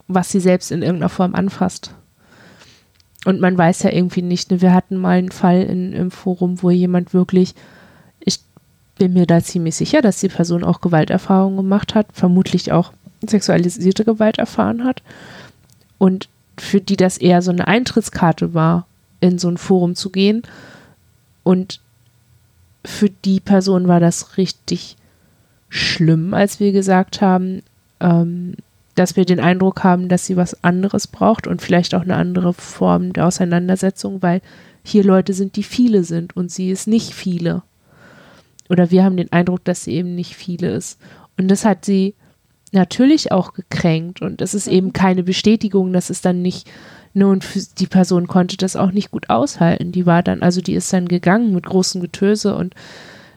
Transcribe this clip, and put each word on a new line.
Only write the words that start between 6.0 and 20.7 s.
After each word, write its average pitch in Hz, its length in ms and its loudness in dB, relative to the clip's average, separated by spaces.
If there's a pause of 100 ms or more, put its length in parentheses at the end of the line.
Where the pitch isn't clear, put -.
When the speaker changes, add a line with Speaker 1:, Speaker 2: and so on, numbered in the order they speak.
Speaker 1:
Forum, 180 500 -4
wo 180 80 2
jemand 180 440 0
wirklich, 185 420 2 (640)
ich - 200 -4 (580)
bin 185 160 2
mir 180 120 4
da 170 160 4
ziemlich 165 340 -4
sicher, 302 260 0
dass 208 180 2
die 196 80 -2
Person 175 360 -2
auch 175 180 0
Gewalterfahrungen 190 760 0
gemacht 196 380 -2
hat, 214 160 0
vermutlich 180 640 0
auch 170 180 2 (340)
sexualisierte 185 800 0
Gewalt 220 360 0
erfahren 233 440 -2
hat 254 180 -4 (960)
und 190 300 2 (300)
für - 240 0
die 190 160 -2
das 185 200 2
eher 175 240 4
so 180 100 0
eine 175 160 -2
Eintrittskarte 175 840 0
war, 170 320 0 (360)
in 180 180 2
so 175 80 -2
ein 175 100 -2
Forum 180 380 0
zu - 140 -8
gehen. 196 340 0 (1000)